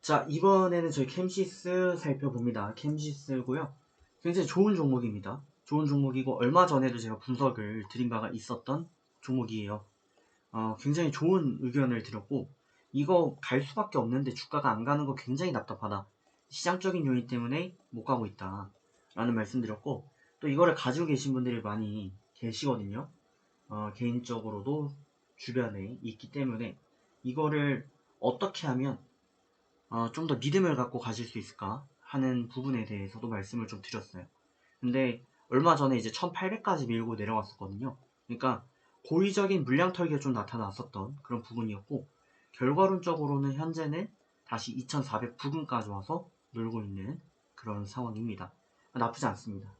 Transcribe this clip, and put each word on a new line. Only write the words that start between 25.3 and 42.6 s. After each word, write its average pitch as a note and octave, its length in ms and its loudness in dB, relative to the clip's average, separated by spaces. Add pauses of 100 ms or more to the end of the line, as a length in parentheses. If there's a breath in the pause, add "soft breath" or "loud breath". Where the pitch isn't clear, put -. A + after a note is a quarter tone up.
주변에 A#2 640 -4
있기 A2+ 320 -10
때문에 A#2+ 460 -4 (440 soft breath)
이거를 C#3+ 640 0 (320)
어떻게 - 480 0
하면, C3 320 0 (920)
어, A#2 220 0
좀 D#3+ 140 -4
더 D3 100 2
믿음을 D3 380 4
갖고 B2 240 -2
가실 A#2 280 -6
수 A2 120 -10
있을까 G#2+ 480 -8 (140)
하는 B2+ 480 0
부분에 B2+ 360 -2
대해서도 G#2 440 -6
말씀을 A2 400 -4
좀 G2+ 140 -12
드렸어요. F#2+ 420 -10 (560 soft breath)
근데 B2 440 0 (240 soft breath)
얼마 D#3 280 6
전에 C3+ 200 4
이제 A2 140 0
천팔백까지 F3+ 760 -2
밀고 A2+ 300 0
내려왔었거든요. G#2 800 -4 (300)
그러니까 A#2+ 380 -2 (440 soft breath)
고의적인 F#3+ 560 4
물량 D#3 280 4
털기가 D#3+ 260 0
좀 C#3 140 0
나타났었던 G#2+ 880 -6
그런 A#2+ 200 -6
부분이었고 A2+ 640 -6 (460 soft breath)
결과론적으로는 D3+ 1000 2